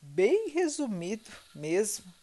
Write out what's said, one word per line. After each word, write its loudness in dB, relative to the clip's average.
bem 2
resumido -2
mesmo -2